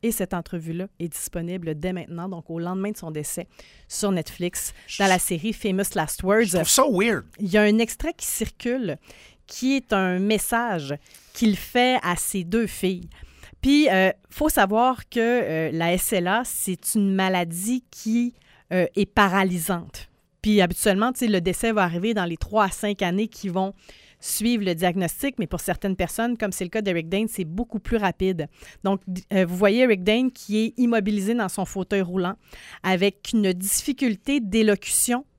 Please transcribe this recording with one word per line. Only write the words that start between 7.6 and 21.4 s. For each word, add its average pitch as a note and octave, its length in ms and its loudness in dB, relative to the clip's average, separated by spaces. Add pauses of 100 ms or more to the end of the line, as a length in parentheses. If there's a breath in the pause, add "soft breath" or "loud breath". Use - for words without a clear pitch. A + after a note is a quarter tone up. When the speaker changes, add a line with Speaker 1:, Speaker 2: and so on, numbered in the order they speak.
Speaker 1:
un G#3 160 6
extrait C#4+ 360 -2
qui - 120 -10
circule, A#3 720 -4 (480 loud breath)
qui C4 280 0
est - 180 -2
un F#3 260 2
message G3+ 760 0 (400 loud breath)
qu'il G#3+ 240 2
fait B3 460 2
à A3 140 0
ses - 260 -4
deux G#3 240 0
filles. F#3 420 -4 (520 loud breath)
Puis, C#4+ 280 6
euh, F#3+ 220 6 (180)
faut D4+ 200 0
savoir A#3 600 2
que, A#3 100 -2
euh, A3+ 540 0
la E3 200 0
S F#3 200 -2
L F3 140 0
A, A3 180 0
c'est - 480 -6
une G3 220 4
maladie F#3 760 0
qui, A#3+ 460 -2 (360 soft breath)
euh, F#3 140 2 (100)
est G3 160 2
paralysante. F#3 1000 0 (320)
Puis, G#3 180 6
habituellement, G3 520 2
tu - 80 -8
sais, B3 60 0
le G3 140 2